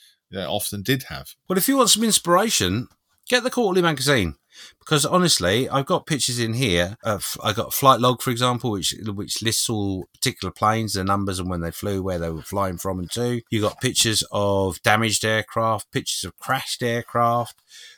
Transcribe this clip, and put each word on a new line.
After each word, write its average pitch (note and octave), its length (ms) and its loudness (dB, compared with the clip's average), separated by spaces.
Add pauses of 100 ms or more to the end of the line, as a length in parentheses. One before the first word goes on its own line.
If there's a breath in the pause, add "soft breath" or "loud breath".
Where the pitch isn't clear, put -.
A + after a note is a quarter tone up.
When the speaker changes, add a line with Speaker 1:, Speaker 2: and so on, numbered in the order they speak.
(300 soft breath)
Speaker 1:
they F#2+ 140 -8
often G2+ 400 -4
did C3+ 200 0
have. - 320 -14 (120)
Speaker 2:
Well, F#3 100 0
if G3 120 2
you C#4 80 4
want A#3+ 120 6
some G#3+ 140 4
inspiration, F3 840 2 (400)
get B3 140 2
the B3 60 -2
quarterly F#3+ 320 2
magazine. C3 540 2 (440 loud breath)
Because D3+ 260 0
honestly, B2+ 640 2
I've C3+ 160 0
got - 220 -2
pictures B2 320 -2
in A2+ 160 0
here G2 480 0
of, - 400 -4
I G#2+ 100 0
got A2 140 -4
a - 40 -12
flight C3 280 4
log, B2 240 2
for C3 80 -2
example, B2 400 0
which, F#2+ 220 -2 (120)
which G2+ 380 -6
lists A2+ 260 0
all G2+ 460 -2
particular - 360 -2
planes, A2 420 0
their F#2+ 100 -2
numbers G2 360 0
and F2+ 80 -4
when F2 140 -2
they E2+ 80 -4
flew, G2 320 -4
where F#2 160 -4
they E2 140 -4
were D#2+ 100 -8
flying F#2+ 360 -2
from F#2+ 200 -4
and F2 140 -6
to. A#2+ 300 -2 (100)
You G#2+ 100 0
got G#2 200 -2
pictures A2+ 500 2
of G2 500 2
damaged G#2+ 420 2
aircraft, A2 680 0
pictures - 320 -4
of - 160 -10
crashed - 420 -6
aircraft, A#2+ 800 0 (360 loud breath)